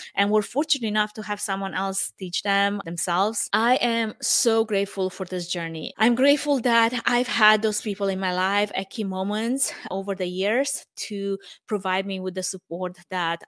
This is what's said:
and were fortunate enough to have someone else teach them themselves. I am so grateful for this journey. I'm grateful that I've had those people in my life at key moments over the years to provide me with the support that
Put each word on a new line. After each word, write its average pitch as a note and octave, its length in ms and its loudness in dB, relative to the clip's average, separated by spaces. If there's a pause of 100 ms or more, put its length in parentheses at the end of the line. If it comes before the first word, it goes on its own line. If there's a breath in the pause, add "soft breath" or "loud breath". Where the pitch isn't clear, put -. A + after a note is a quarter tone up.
(140)
and G3+ 160 2
were G#3+ 120 4
fortunate B3 440 -2
enough G#3+ 280 0
to G#3+ 80 -8
have G3+ 180 -4
someone G3 340 -4
else F#3+ 440 -2
teach F3+ 240 -6
them G3+ 420 2
themselves. F3+ 680 -2
I A#3 240 4
am A3+ 440 0
so A3+ 440 2
grateful G3 460 0
for F#3+ 140 -6
this F3+ 240 -4
journey. E3 480 -6
I'm A#3 180 4
grateful C#4+ 460 4
that A#3 320 4 (140)
I've A#3+ 220 2
had G#3+ 340 6
those G#3+ 180 0
people G3+ 280 -2
in F#3+ 120 0
my F#3 140 0
life G3 400 2
at F#3+ 160 -6
key A3 140 -4
moments G#3 680 -2 (180 loud breath)
over G3 240 -4
the F#3 120 -2
years G3+ 600 -2 (100)
to G3 420 -4 (280 loud breath)
provide F#3+ 400 -2
me G3 140 -4
with F#3 140 -6
the F#3 80 -4
support F3+ 560 -6 (120)
that E3+ 380 -2